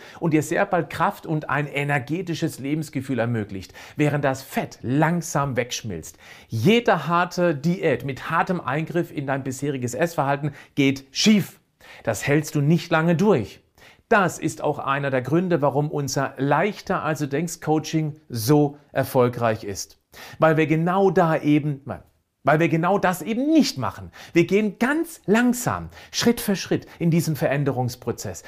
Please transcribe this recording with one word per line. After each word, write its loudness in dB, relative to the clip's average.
und 0
dir 4
sehr 0
bald -2
Kraft -2
und -4
ein -2
energetisches -4
Lebensgefühl -4
ermöglicht, -4
während 0
das 0
Fett -8
langsam 0
wegschmilzt. -6
Jede 2
harte 2
Diät 0
mit -8
hartem 0
Eingriff -4
in -6
dein -2
bisheriges -4
Essverhalten -2
geht 2
schief. 2
Das -4
hältst 0
du 2
nicht 2
lange 4
durch. 2
Das 2
ist -4
auch -2
einer -2
der 0
Gründe, 2
warum 2
unser -4
Leichter, 0
als -4
du -4
denkst, -4
Coaching -2
so 2
erfolgreich 2
ist. -10
Weil 4
wir 4
genau 2
da 4
eben, 0
weil 4
wir 4
genau 2
das 0
eben -2
nicht 4
machen. -6
Wir 6
gehen 0
ganz -2
langsam, 0
Schritt 2
für 0
Schritt -2
in 2
diesen 2
Veränderungsprozess, -2